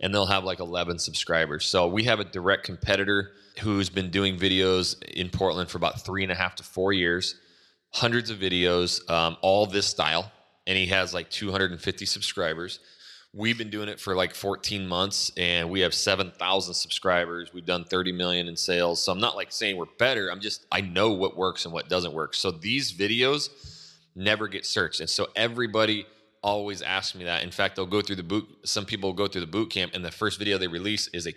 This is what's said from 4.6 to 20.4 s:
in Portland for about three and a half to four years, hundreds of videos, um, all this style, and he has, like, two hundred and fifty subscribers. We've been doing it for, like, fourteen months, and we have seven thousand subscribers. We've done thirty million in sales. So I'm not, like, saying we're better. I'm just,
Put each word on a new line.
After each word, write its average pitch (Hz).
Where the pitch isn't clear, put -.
in -
Portland 90
for -
about 85
three 95
and 92
a -
half 92
to -
four 92
years, 90
hundreds 117
of 104
videos, 90
um, 82
all 98
this 95
style, 82
and 95
he 92
has, 92
like, 85
two 101
hundred 95
and 85
fifty 95
subscribers. 87
We've 113
been 110
doing 104
it -
for, 95
like, 90
fourteen 98
months, 92
and 87
we 95
have 87
seven 95
thousand 90
subscribers. 87
We've 90
done 90
thirty 92
million 87
in 85
sales. 87
So 98
I'm 92
not, 113
like, 95
saying 101
we're 85
better. 113
I'm 92
just, 104